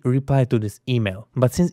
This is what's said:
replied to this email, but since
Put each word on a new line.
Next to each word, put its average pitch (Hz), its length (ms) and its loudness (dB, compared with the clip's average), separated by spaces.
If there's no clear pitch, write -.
replied 135 440 0
to 123 80 0
this 107 300 -6
email, 110 480 -2
but 123 180 2
since 180 200 2